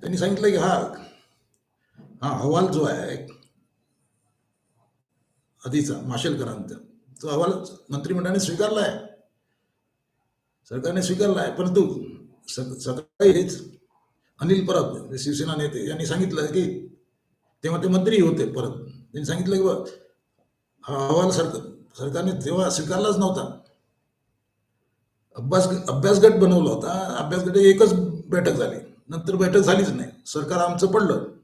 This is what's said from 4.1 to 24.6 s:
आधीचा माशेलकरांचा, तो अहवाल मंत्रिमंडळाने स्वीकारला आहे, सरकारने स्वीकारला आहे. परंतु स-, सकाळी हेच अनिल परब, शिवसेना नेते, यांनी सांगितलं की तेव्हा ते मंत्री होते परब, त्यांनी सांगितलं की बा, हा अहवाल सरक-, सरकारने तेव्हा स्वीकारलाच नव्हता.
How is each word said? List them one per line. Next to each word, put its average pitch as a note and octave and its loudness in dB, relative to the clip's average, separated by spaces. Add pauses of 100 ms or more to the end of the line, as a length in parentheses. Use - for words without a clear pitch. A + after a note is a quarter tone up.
आधीचा C3+ -4
माशेलकरांचा, A#2+ -6 (460)
तो D#3 -10
अहवाल D#3+ 0 (380)
मंत्रिमंडळाने F3+ -4
स्वीकारला G#3 -2
आहे, - -6 (1600)
सरकारने E3 -4
स्वीकारला F#3 0
आहे. C#3 -4
परंतु F3+ 0 (440)
स-, - -10
सकाळी C3 0
हेच F#3 -2 (680)
अनिल F3+ 2
परब, C#3+ -4
शिवसेना D3 -4
नेते, D3 -6
यांनी D#3 -6
सांगितलं D#3+ -2
की D#3+ -4 (760)
तेव्हा E3 -4
ते F#3+ 0
मंत्री F#3 4
होते E3 2
परब, - -6 (160)
त्यांनी - -14
सांगितलं F3+ -2
की F#3+ 2
बा, F3+ 2 (1120)
हा C#3 -4
अहवाल F3 4
सरक-, - -6
सरकारने E3 -2
तेव्हा E3 -2
स्वीकारलाच F#3 -2
नव्हता. F#3 -2 (1800)